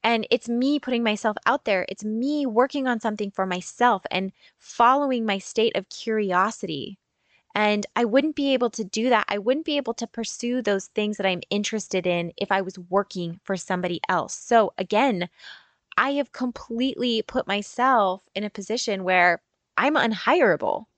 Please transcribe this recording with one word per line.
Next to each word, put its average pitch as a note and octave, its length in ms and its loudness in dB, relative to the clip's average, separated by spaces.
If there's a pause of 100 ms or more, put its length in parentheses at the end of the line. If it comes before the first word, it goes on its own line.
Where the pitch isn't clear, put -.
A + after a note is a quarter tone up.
And A3+ 260 2
it's - 180 0
me B3+ 300 0
putting A#3+ 240 -2
myself G#3+ 360 0 (100)
out C4+ 180 0
there. F#3+ 240 0
It's G3 140 -12
me C4 420 -2
working C4 420 0
on A#3 120 0
something G#3+ 320 -4
for F#3+ 160 -2
myself F#3 640 0
and F#3+ 200 -4 (280)
following B3+ 680 2
my G3 140 -2
state - 360 0
of - 140 -4
curiosity. G3 1080 -2 (560)
And G#3 400 2
I A#3+ 100 2
wouldn't C#4 300 2
be C#4 180 0
able A#3+ 180 2
to A3 120 -8
do A3 260 -2
that. A3 200 4
I G#3 100 -2
wouldn't C4 260 0
be D4 120 -2
able B3+ 180 -4
to A#3 100 -6
pursue A#3+ 560 -6
those G3+ 260 0
things G#3+ 300 -4
that G3 80 -2
I'm F#3 240 0
interested G3+ 560 -2
in F3 320 0
if - 140 -4
I G3 100 2
was F#3 160 -8
working F3+ 680 -4
for G3 140 -4
somebody F3+ 500 -4
else. F3 280 -2
So A3+ 420 2
again, G3+ 520 0 (680)
I C4 140 0
have C#4+ 200 -2
completely A#3+ 920 -2
put - 240 -4
myself G3+ 720 2 (140)
in G3+ 80 -4
a G#3 80 -6
position G3+ 520 -4
where F3 380 4 (340)
I'm C#4+ 200 2
unhireable A3+ 920 2 (120)